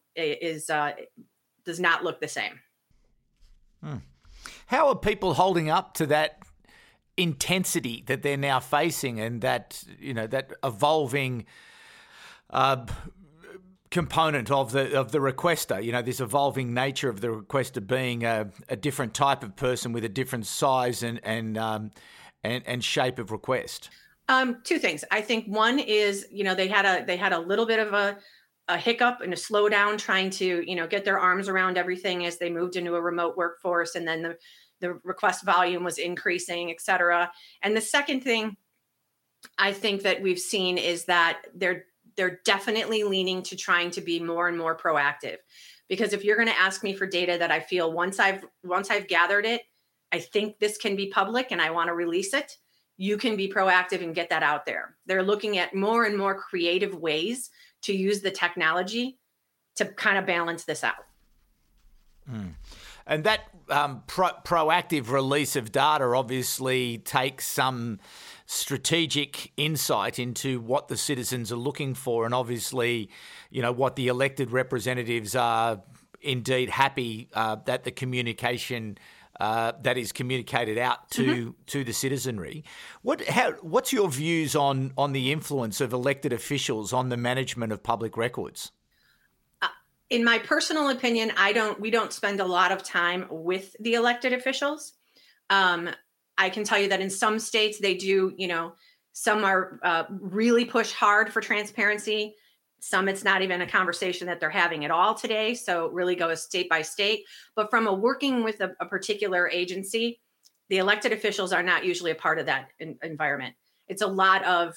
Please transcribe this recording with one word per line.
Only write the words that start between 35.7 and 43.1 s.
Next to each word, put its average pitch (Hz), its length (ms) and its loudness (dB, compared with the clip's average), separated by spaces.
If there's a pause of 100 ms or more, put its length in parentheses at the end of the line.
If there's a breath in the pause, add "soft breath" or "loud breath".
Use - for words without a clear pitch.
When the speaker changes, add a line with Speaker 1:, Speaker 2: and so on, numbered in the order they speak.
Speaker 1:
was 170 140 -4
increasing, 175 720 -4
et 165 100 -10
cetera. 175 500 2 (300 loud breath)
And 214 160 0
the 220 60 0
second 285 400 0
thing 220 340 -2 (1040)
I 202 160 4
think 196 300 -2
that 190 180 2
we've 185 160 0
seen 180 400 -2
is 170 260 -2
that 170 380 2 (120)
they're, 180 300 -2 (300)
they're 185 300 -2
definitely 214 600 0
leaning 185 380 0